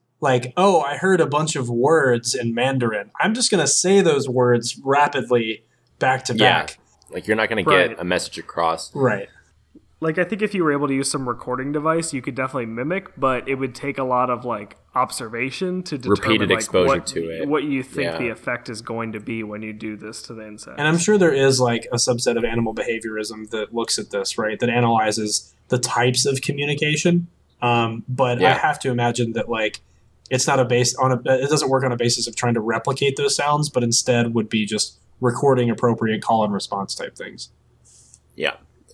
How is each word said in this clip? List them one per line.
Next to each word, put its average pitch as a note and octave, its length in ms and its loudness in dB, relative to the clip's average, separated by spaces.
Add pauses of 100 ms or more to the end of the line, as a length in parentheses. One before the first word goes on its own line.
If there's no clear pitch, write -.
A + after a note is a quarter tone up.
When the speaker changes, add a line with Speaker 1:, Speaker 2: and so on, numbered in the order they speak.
(200)
Speaker 1:
like, B2+ 360 0
"Oh, F#3 240 6
I C#3+ 160 -2
heard F3+ 240 4
a D3+ 60 4
bunch D3+ 300 0
of B2 120 -4
words B2+ 640 4
in A#2 200 -2
Mandarin. A#2+ 560 0 (100)
I'm G3 140 2
just B3 160 0
gonna E3 160 2
say G3 340 4
those C#3+ 280 2
words B2 540 2
rapidly C3 840 2 (340)
back C3 280 2
to A#2+ 80 -4
Speaker 2:
Yeah. F#2+ 280 4
Speaker 1:
back." - 160 -12 (320)
Speaker 2:
Like, F2+ 180 -8
you're G#2+ 80 2
not A2 120 2
gonna A2 140 0
Speaker 3:
Right. F2+ 280 4
Speaker 2:
get - 100 -10
a F2+ 40 -6
message F2+ 340 -2
across. E2 560 -2
Speaker 1:
Right. A2+ 340 0 (720)
Speaker 3:
Like, D#3+ 180 -2
I F3+ 60 2
think G3 180 -4
if G#3 120 -2
you F#3 100 0
were D3 80 4
able C#3+ 160 0
to C3+ 60 0
use C#3 160 -2
some C3+ 180 -4
recording B2+ 440 -4
device, D#3+ 400 0
you C3+ 80 -4
could B2 140 -6
definitely C3 320 -4
mimic, C#3 520 -6
but C3 300 0
it C3+ 60 0
would C3 200 -4
take C#3 220 -6
a C3+ 80 -2
lot B2+ 240 2
of, A#2+ 160 -2
like, G#2+ 320 -6 (180)
observation C3 880 -4
to D3+ 120 -6
determine, G2+ 240 -2
Speaker 2:
Repeated G#2 300 0
Speaker 3:
like, F#2 80 2
Speaker 2:
exposure F#2+ 300 0
Speaker 3:
what, - 200 0
Speaker 2:
to E2 220 -6
it. E2 180 -6
Speaker 3:
what D3 160 -2
you C3+ 180 -4
think C3 300 -6
Speaker 2:
Yeah. E3 60 -6
Speaker 3:
the B2 100 -4
effect A#2 400 -8
is A2 140 -10
going A2+ 300 -6
to G#2+ 80 -10
be A2+ 220 -8
when G#2 200 -10
you A2 100 -10
do A2 240 -10
this A2 280 -14
to A#2+ 100 -16
the A2 120 -16
insect. G#2+ 320 -16
Speaker 1:
And D3 80 0
I'm E3 120 2
sure G#3 180 4
there F3 160 6
is, C3+ 280 4
like, A#2+ 320 0
a A#2+ 40 2
subset A#2+ 400 0
of A2+ 80 -2
animal A2+ 300 -2
behaviourism A2 760 -6
that A2 240 -6
looks A2+ 240 -2
at G#2 120 -8
this, G2 260 -4
right? A2 240 -2
That A#2 80 0
analyzes A2 840 0 (140)
the B2+ 100 2
types B2 480 0
of C3 160 0
communication. D3+ 840 0 (340)
Um, A#2 440 0
but B2 320 0
I - 40 -2
Speaker 2:
Yeah. - 160 2
Speaker 1:
have D#3+ 220 0
to C3+ 100 -2
imagine A#2+ 420 0
that, A2 160 -4
like, A2 320 -4 (480)
it's B2+ 180 0
not C#3 140 4
a B2+ 60 4
base B2 300 2
on C3 160 4
a, - 20 2 (100)
it C3+ 240 2
doesn't C#3 220 2
work C3 140 2
on B2+ 80 0
a A#2+ 40 -2
basis A#2+ 300 0
of A2+ 100 -8
trying - 180 0
to A2+ 60 0
replicate C3 560 -2
those C#3+ 180 0
sounds, D3 360 0
but B2 120 0
instead A#2 520 2
would G#2+ 160 -2
be G#2+ 160 0
just G#2+ 320 -4 (240)
recording B2 480 2
appropriate A2 500 0
call A2 240 2
and G2+ 80 0
response G2 420 -4
type - 220 -10
things. G#2 320 -14 (840)
Speaker 2:
Yeah. D2 220 -4 (380)